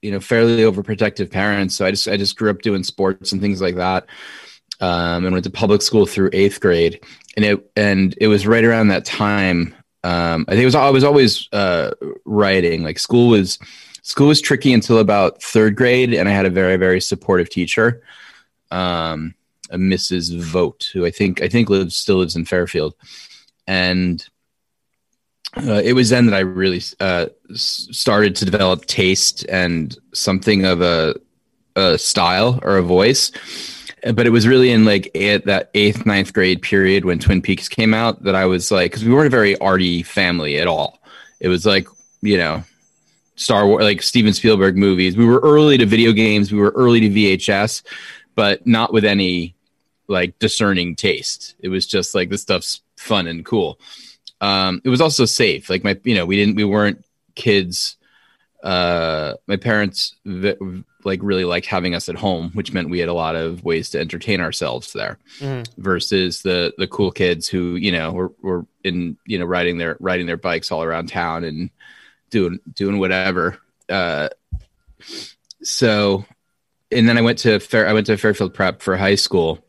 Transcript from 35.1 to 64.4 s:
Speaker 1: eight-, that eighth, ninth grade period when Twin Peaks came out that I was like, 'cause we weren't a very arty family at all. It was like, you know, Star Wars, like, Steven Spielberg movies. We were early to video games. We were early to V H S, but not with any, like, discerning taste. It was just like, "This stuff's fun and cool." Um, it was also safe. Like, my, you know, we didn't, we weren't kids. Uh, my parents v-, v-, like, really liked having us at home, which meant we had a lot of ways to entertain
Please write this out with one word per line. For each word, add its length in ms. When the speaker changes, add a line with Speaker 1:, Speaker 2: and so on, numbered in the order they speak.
Speaker 1:
eight-, 320
that 260
eighth, 320
ninth 300
grade 260
period 460
when 120
Twin 220
Peaks 300
came 240
out 300
that 100
I 100
was 260
like, 220
'cause 100
we 120
weren't 140
a 20
very 280
arty 440
family 560
at 80
all. 340
It 80
was 160
like, 240
you 160
know, 280
Star 300
Wars, 160
like, 200
Steven 320
Spielberg 420
movies. 400
We 80
were 160
early 380
to 80
video 260
games. 400
We 60
were 180
early 240
to 80
V 200
H 200
S, 340
but 320
not 260
with 140
any, 480
like, 320
discerning 580
taste. 640
It 100
was 160
just 280
like, 140
"This 140
stuff's 400
fun 300
and 160
cool." 380
Um, 420
it 60
was 100
also 240
safe. 460
Like, 120
my, 220
you 100
know, 120
we 100
didn't, 200
we 80
weren't 380
kids. 640
Uh, 720
my 100
parents 680
v-, 360
v-, 240
like, 180
really 220
liked 220
having 280
us 140
at 80
home, 380
which 180
meant 160
we 100
had 100
a 60
lot 220
of 260
ways 280
to 100
entertain 400